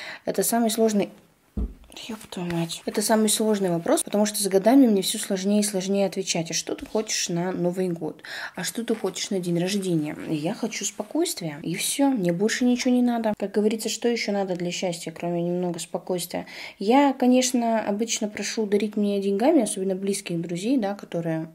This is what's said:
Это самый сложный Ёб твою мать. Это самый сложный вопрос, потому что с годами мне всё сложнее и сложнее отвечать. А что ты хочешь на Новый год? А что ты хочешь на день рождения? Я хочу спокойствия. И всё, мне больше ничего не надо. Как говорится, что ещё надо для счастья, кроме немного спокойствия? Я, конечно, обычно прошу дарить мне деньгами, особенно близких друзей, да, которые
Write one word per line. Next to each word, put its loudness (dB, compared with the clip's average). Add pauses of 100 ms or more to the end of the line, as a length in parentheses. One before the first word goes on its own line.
(260)
Это 0
самый 2
сложный 2 (960)
Ёб -10 (100)
твою -6
мать. -4
Это -2
самый 4
сложный 2
вопрос, 2
потому 2
что -2
с 0
годами 8
мне 4
всё -4
сложнее 0
и 4
сложнее 0
отвечать. -4
А -2
что -4
ты -8
хочешь -2
на -2
Новый 0
год? -6 (320)
А -6
что -6
ты 0
хочешь -4
на 0
день 0
рождения? 0 (120)
Я -2
хочу -6
спокойствия. -4
И -4
всё, 0
мне 2
больше 0
ничего 2
не 4
надо. 0
Как -6
говорится, 0
что -2
ещё -2
надо -2
для -4
счастья, -4
кроме -4
немного -2
спокойствия? -6 (340)
Я, 6
конечно, 4
обычно -2
прошу -4
дарить 0
мне 2
деньгами, 4
особенно -2
близких -2
друзей, -2
да, 0
которые -4